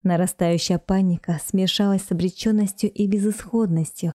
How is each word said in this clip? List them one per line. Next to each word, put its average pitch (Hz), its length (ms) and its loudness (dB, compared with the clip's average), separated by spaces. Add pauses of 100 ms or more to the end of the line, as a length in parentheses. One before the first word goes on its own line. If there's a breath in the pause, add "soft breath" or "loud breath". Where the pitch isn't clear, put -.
Нарастающая 175 760 0
паника 180 640 0
смешалась 190 580 0
с - 80 -8
обречённостью 196 800 0
и 208 160 -2
безысходностью 196 1120 -2